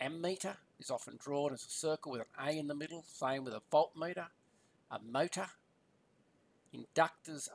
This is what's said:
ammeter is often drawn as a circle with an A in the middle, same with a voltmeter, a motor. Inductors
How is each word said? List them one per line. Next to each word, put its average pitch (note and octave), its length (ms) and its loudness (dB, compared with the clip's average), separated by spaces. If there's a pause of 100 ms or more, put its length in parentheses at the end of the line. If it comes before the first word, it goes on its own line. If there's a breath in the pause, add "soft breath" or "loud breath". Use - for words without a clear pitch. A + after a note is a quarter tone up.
ammeter F3 560 -2 (220)
is - 120 -8
often A#2+ 260 -4
drawn C#3+ 360 0
as A#2+ 120 -8
a - 40 -12
circle D#3 420 0
with A#2+ 100 -2
an C3+ 260 -6
A D#3 100 2
in D3+ 100 -2
the D3 80 -2
middle, D#3 320 -8
same C3+ 360 0
with B2+ 100 -4
a G#2+ 80 -6 (100)
voltmeter, E3 560 4 (640 soft breath)
a A#2 100 -6
motor. D3 480 0 (1300)
Inductors D3+ 800 2